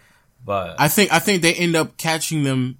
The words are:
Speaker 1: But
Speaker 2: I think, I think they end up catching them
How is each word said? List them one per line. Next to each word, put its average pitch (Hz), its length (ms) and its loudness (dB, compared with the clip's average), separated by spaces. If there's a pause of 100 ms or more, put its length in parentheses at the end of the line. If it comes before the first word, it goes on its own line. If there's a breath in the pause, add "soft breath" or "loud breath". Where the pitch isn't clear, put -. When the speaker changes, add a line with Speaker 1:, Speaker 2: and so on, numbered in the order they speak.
(460 soft breath)
Speaker 1:
But 92 340 -4
Speaker 2:
I 147 80 4
think, 202 260 2
I 165 60 6
think 180 220 0
they 165 120 4
end 170 220 0
up 156 220 -2
catching 160 460 -2
them 131 360 -2